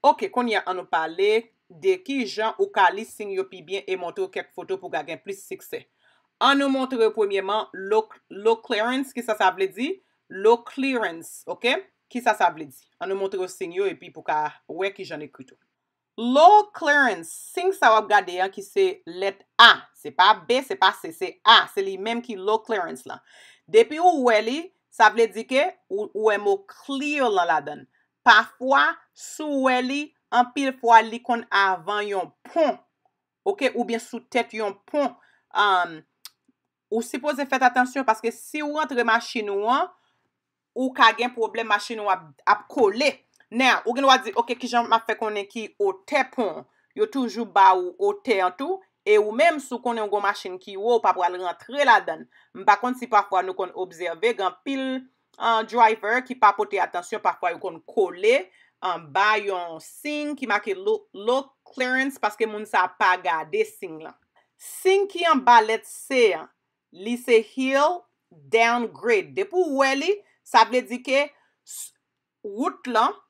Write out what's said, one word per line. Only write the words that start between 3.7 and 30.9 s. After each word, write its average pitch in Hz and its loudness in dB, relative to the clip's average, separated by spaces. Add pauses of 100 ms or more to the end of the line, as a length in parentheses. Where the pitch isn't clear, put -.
E 185 -4
montre 175 -6
w 185 -10
kèk - -10
foto 185 -8
pou 180 -16
w 170 -8
ka 156 -4
gen 160 -12
plis 196 -14
siksè. - -14 (580)
Annou 277 2
montre 262 -4
w 220 2
premyèman: 202 -4 (220)
low, 214 0 (220)
low, 220 0
Clarence. 247 -4
Kisa 233 -4
sa 185 2
vle 190 -4
di? 240 -8 (420)
Low, 220 2
Clarence, 220 -6
oke. 240 -2 (320)
Kisa 233 -2
sa 180 2
vle 151 -14
di? - -20 (180)
Annou 196 -6
montre 196 -6
w 180 -6
sing 175 -10
yo. 196 -2
Epi 170 -16
pou 156 -20
w 160 -6
ka 151 -2 (240)
wè 190 -6
kijan 165 -12
n 147 -14
ekrit - -20
w. - -20 (560)
Low, 320 6
Clarence, 269 0 (200)
sing 370 -2
sa 277 2
w 220 6
ap 214 -2
gade 185 0
a, 190 0
ki 196 -12
se 196 0 (260)
lèt 196 -6 (180)
a, 226 8 (160)
se 226 -14
pa 185 4 (180)
B, 254 0
se 214 -8
pa 190 4
C, 165 -12
se 175 -8 (100)
A. 214 6
Se 196 -4
li 196 -6
menm 233 -6
ki 226 -14
low, 214 -2
Clarence, 170 -8
lan. - -16 (500)
Depi 233 4
ou 302 4
wè 214 4
li. 269 -4 (340)
Sa 220 6
vle 226 2
di 220 -10
ke 262 0 (280)
ou, 202 -6
ou 214 -2
wè 208 2
mo 202 0 (100)
kli 294 -8
yo 269 0
lan 185 0
ladan 151 -4
l. - -20 (380)
Pafwa, 262 4 (160)
si - -16
w 285 -2
wè 254 2
li 277 -4 (340)
anpil 254 0
fwa, 233 8